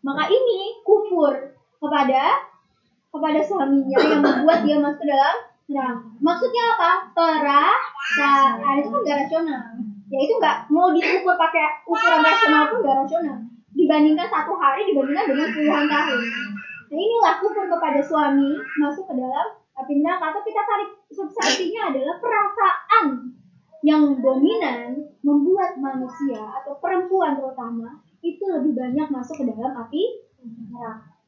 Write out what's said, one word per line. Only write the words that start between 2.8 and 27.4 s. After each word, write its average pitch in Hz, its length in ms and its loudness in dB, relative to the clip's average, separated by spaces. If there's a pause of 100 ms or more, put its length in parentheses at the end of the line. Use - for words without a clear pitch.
kepada 302 320 0
suaminya 277 640 0
yang 302 160 4
membuat 285 400 4
dia 294 160 2
masuk 294 240 0
ke 294 80 -2
dalam 285 260 4 (300)
neraka. 247 420 -6 (140)
Maksudnya 453 420 0 (140)
apa? 349 140 2 (260)
Perasaan 285 1600 2
itu 285 160 -2
kan 247 80 0
gak 285 240 0
rasional. 320 380 -4 (500)
Ya, 269 80 -2
itu 359 160 0
gak - 320 0
mau 339 240 4
diukur 381 420 2
pakai 320 540 0
ukuran - 320 4
rasional 311 480 4
pun 453 160 -2
gak 269 180 2
rasional. 285 360 -4 (340)
Dibandingkan 311 560 4
satu - 240 -2
hari, 339 400 0
dibandingkan 285 400 0
dengan 294 160 0
puluhan 302 400 0
tahun. 294 320 0 (720)
Nah, 311 80 -4
inilah 427 400 2
kufur 392 240 -2
kepada 330 400 0
suami 277 480 2 (240)
masuk 294 320 -2
ke 254 80 -6
dalam 262 400 -6 (160)
api 277 240 -4
neraka. 330 320 0
Atau 415 160 -6
kita 415 160 -2
tarik 403 300 -2 (180)
substansinya 381 800 -4
adalah 285 320 -4
perasaan 403 1120 0 (480)
yang 294 400 4
dominan 269 880 0 (160)
membuat 294 560 2
manusia 254 800 -6
atau 285 160 -10
perempuan 359 560 0
terutama 247 640 -8 (240)